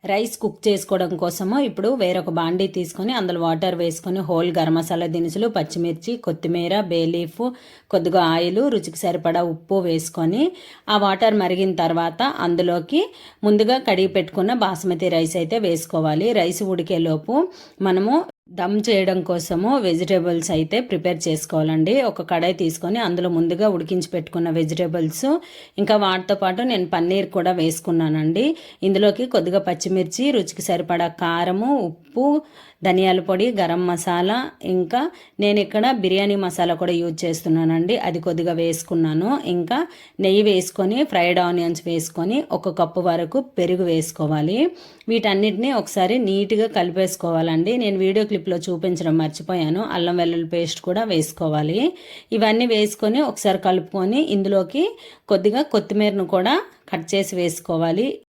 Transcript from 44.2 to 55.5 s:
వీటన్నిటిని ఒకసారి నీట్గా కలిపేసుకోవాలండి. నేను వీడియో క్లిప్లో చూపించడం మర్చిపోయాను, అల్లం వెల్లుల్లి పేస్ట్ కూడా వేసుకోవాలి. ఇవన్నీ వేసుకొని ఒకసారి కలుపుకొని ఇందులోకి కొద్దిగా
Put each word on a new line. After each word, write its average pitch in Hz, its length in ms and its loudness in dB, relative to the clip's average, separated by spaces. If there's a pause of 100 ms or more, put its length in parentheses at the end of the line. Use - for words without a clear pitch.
వీటన్నిటిని 214 640 0
ఒకసారి 190 400 0 (140)
నీట్గా 208 400 0 (100)
కలిపేసుకోవాలండి. 175 920 0 (100)
నేను 196 160 0
వీడియో 196 260 2 (100)
క్లిప్లో 175 240 -2
చూపించడం 170 640 -2
మర్చిపోయాను, 160 580 -2 (140)
అల్లం 175 260 0
వెల్లుల్లి 170 340 0
పేస్ట్ 170 320 -2
కూడా 190 180 0
వేసుకోవాలి. 160 760 0 (560)
ఇవన్నీ 220 300 4
వేసుకొని 214 560 2
ఒకసారి 196 420 0
కలుపుకొని 190 560 0 (140)
ఇందులోకి 196 480 0 (460)
కొద్దిగా 208 340 2 (120)